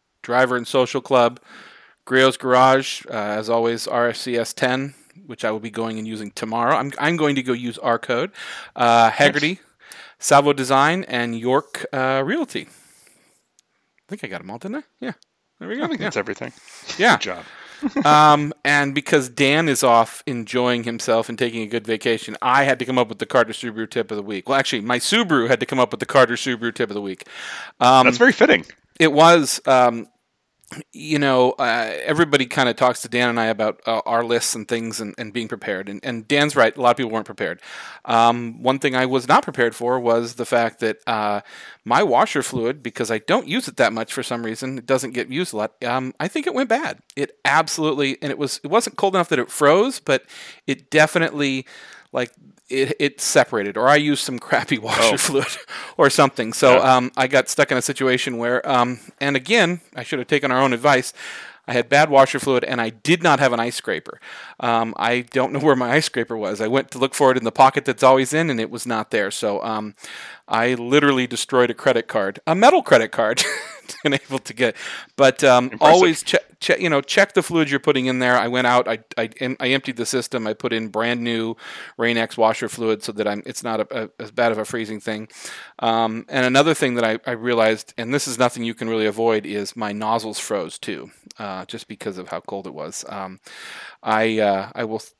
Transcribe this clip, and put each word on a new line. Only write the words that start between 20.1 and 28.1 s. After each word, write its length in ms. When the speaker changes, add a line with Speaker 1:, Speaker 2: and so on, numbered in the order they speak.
Speaker 1:
enjoying 600
himself 420
and 100
taking 240
a 60
good 180
vacation, 560
I 220
had 160
to 60
come 120
up 120
with 100
the 80
Carter 260
Subaru 340
tip 240
of 60
the 60
week. 260
Well, 80
actually, 240
my 160
Subaru 520
had 100
to 60
come 120
up 140
with 80
the 60
Carter 300
Subaru 380
tip 160
of 60
the 60
week. 260
Um, 260
Speaker 2:
That's 100